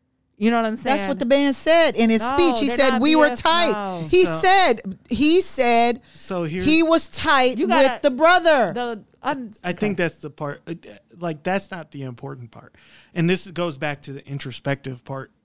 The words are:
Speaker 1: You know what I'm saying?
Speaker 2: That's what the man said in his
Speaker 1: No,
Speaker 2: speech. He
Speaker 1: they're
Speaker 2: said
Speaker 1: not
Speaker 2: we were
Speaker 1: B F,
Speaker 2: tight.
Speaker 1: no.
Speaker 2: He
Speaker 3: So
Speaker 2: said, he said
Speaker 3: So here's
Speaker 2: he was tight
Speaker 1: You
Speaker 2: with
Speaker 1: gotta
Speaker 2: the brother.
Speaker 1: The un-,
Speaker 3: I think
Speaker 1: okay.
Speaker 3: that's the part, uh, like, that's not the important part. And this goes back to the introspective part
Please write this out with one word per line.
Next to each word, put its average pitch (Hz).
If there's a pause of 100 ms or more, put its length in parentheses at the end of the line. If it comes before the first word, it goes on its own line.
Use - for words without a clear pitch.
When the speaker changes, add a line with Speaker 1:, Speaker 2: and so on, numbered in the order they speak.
(420)
Speaker 1:
You 220
know 240
what 226
I'm 220
saying? -
Speaker 2:
That's 196
what 185
the 269
man 277
said 311
in 226
his 226
Speaker 1:
No, 233
Speaker 2:
speech. 285
He 277
Speaker 1:
they're 247
Speaker 2:
said 269
Speaker 1:
not 233
Speaker 2:
we 302
were 302
Speaker 1:
B 269
F, 240
Speaker 2:
tight. 330
Speaker 1:
no. 202
Speaker 2:
He 359
Speaker 3:
So 320
Speaker 2:
said, 349 (120)
he 302
said 240 (120)
Speaker 3:
So 175
here's 175
Speaker 2:
he 311
was 330
tight 254
Speaker 1:
You 302
Speaker 2:
with 339
Speaker 1:
gotta 269
Speaker 2:
the 294
brother. 311
Speaker 1:
The 233 (180)
un-, 254 (140)
Speaker 3:
I 180
think 208
Speaker 1:
okay. 180
Speaker 3:
that's 160
the 151
part, 143
uh, 165 (420)
like, 165
that's 190
not 170
the 139
important 127
part. - (400)
And 170
this 185
goes 170
back 147
to 143
the 139
introspective 135
part 135 (160)